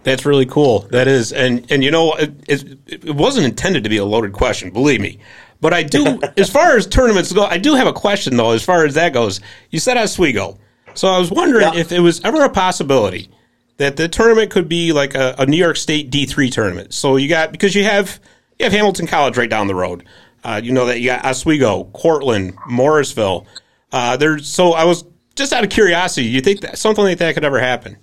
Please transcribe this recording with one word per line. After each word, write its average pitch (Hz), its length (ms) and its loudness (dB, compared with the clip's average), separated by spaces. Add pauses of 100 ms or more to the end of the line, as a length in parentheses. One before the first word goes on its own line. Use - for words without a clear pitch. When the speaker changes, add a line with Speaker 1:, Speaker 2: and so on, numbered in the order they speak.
Speaker 1:
That's 131 240 -2
really 139 220 2
cool. 131 320 2 (100)
That 127 180 2
is, 123 240 2
and, 123 400 -2
and 139 120 2
you 139 80 2
know, 165 240 2
it, 147 180 -4 (160)
it, 139 380 -4
it 160 280 -10
wasn't 220 300 2
intended 127 380 -2
to 107 80 -2
be 107 60 0
a 98 80 0
loaded 104 280 -2
question, 101 380 -4
believe 123 280 2
me. - 200 -8 (420)
But 156 100 2
I 170 120 0
do, 269 440 0
<laughs> - 100 -4
as 196 120 2
far 302 280 4
as 196 100 0
tournaments 214 440 2
go, 196 120 2
I 175 160 -2
do 285 160 2
have 254 120 2
a 139 60 0
question 202 440 -2
though. 117 140 2
As 113 140 0
far 175 200 4
as 139 100 -2
that 165 180 2
goes, 110 260 0 (300)
you 165 100 -6
said 247 180 0
Oswego. 131 600 -2 (380)
So - 120 0
I 185 100 2
was 180 140 0
wondering 208 420 2
Speaker 2:
Yeah. 170 60 -2
Speaker 1:
if 165 120 -4
it 175 100 2
was 170 220 2
ever 285 200 2
a - 60 4
possibility 135 840 0 (460)
that 139 200 -2
the 165 100 -2
tournament 220 440 2
could 165 180 0
be 170 240 0
like 139 220 0
a, 131 240 0
a 135 80 2
New 151 100 2
York 170 200 2
State 147 340 -4
D 139 160 0
three 131 240 -2
tournament. 92 420 -4
So 135 220 0
you 139 140 0
got, 160 220 0
because 185 220 0
you 202 120 2
have, 202 340 -2 (400)
you 226 60 0
have 196 80 0
Hamilton 202 340 0
College 135 300 0
right 120 120 -2
down 107 180 -2
the 98 60 -4
road. 90 320 -6 (380)
Uh, 110 180 -6
you 120 100 -6
know 127 140 2
that 120 140 -2
you 120 80 -2
got 127 180 -4
Oswego, 131 600 0
Cortland, 127 680 -2 (120)
Morrisville. 123 800 0 (440)
Uh, 127 260 0
there's, 147 300 0
so 180 260 2
I 160 100 2
was 170 200 2 (320)
just 277 180 -4
out 240 100 0
of 202 60 -2
curiosity, 175 580 0
you 131 140 0
think 196 200 0
that - 160 -14
something 214 260 0
like 180 140 0
that 165 160 0
could - 100 -2
ever 135 160 0
happen? 120 440 -4